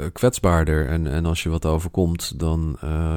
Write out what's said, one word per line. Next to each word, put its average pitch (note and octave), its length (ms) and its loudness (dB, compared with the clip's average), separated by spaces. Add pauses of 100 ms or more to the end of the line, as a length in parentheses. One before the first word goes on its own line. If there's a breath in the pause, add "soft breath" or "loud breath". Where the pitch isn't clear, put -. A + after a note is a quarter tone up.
(140)
kwetsbaarder. D#2+ 760 2
En, D#2+ 200 0
en D#2+ 180 0
als E2 180 -2
je E2 60 -4
wat D#2+ 160 -2
overkomt, E2 760 0
dan, D#2+ 420 -2
eh, D2+ 80 -6 (280)